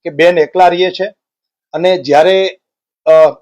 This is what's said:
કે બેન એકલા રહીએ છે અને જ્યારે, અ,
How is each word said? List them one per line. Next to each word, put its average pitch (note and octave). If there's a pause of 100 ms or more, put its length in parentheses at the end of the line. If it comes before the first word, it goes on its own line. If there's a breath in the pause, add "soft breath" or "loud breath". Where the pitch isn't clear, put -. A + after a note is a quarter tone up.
કે E3+
બેન E3
એકલા F#3
રહીએ F3
છે F#3+ (580)
અને F3
જ્યારે, F3 (460)
અ, D#3 (320)